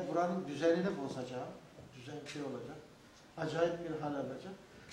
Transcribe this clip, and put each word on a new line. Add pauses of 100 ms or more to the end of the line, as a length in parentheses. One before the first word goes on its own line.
(120)
buranın
düzenini (140)
bozacağım. (480)
Düzen
şey
olacak. (600)
Acayip
bir
hal
alacak. (400)